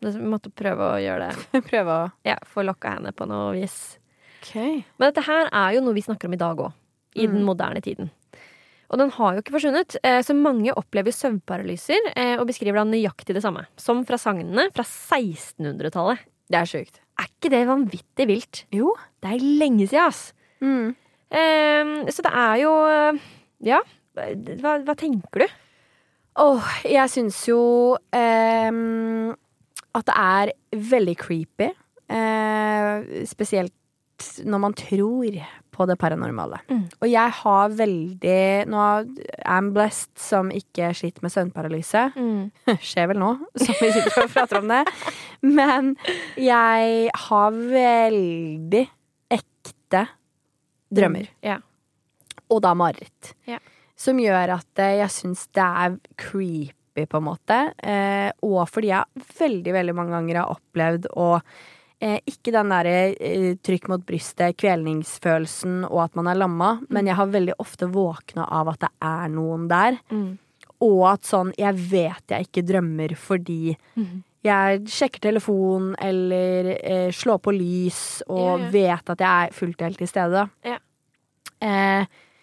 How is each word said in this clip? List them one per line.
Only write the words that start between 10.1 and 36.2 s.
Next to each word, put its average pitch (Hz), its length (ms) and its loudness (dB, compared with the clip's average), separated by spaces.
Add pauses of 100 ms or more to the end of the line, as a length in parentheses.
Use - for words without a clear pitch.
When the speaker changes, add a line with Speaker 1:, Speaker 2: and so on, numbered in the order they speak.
Speaker 1:
så 285 160 0
mange 262 400 2
opplever 196 340 -2
søvnparalyser, 214 1000 -2
eh, 247 240 0
og 240 100 -2
beskriver 208 300 -2
da 208 80 2
nøyaktig 214 500 -2
det 202 80 -2
samme, 196 220 -4 (120)
som 247 280 0
fra 240 140 -2
sagnene 196 560 -2
fra 240 100 -4
sekstenhundretallet. 170 1300 -4 (240)
Speaker 2:
Det - 180 0
er 170 80 -2
sjukt. - 320 -10 (180)
Speaker 1:
Er - 120 -6
ikke - 200 -4
det 247 160 4
vanvittig 262 640 0
vilt? - 420 -4
Speaker 2:
Jo. 240 220 0 (300)
Speaker 1:
Det 190 100 -6
er 247 80 -4
lenge 269 480 4
siden, 294 160 2
ass. - 300 -4 (260)
Speaker 2:
Mm. 254 340 0 (360)
Speaker 1:
Ehm, 302 640 2 (140)
så 302 140 -6
det - 100 2
er 233 280 2
jo, 311 120 4 (100)
eh, 302 360 4 (420)
ja, 247 200 4 (340)
hva, 262 680 -4
hva 294 100 -2
tenker 269 460 -4
du? - 60 6 (880)
Speaker 2:
Åh, 277 320 4 (160)
jeg 269 260 4
synes 226 360 -2
jo, 240 500 6 (140)
ehm, 226 1200 2 (600)
at 226 100 -2
det - 100 2
er 196 380 4 (200)
veldig 214 440 2
creepy. 165 540 -4 (400)
Eh, 214 1120 -2
spesielt 196 480 -2 (640)
når 101 220 -2
man - 140 0
tror 208 640 -2 (320)
på 185 180 0
det 180 100 0
paranormale. 120 720 -4